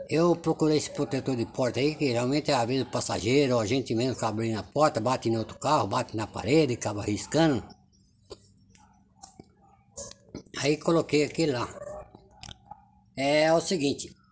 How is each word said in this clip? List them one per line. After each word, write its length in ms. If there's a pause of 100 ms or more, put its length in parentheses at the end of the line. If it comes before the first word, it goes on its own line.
Eu 280
procurei 400
esse 120
protetor 460
de 100
porta 360
aí, 120
que 140
geralmente 440
é, 20
às 120
vezes 180
o 60
passageiro 640
ou 40
a 60
gente 280
mesmo 200
acaba 160
abrindo 280
a 60
porta, 380
bate 260
em 80
outro 240
carro, 280
bate 280
na 100
parede, 500
acaba 280
riscando. 580 (3000)
Aí 180
coloquei 480
aqui 220
lá. 200 (1500)
É 380
o 80
seguinte, 560 (160)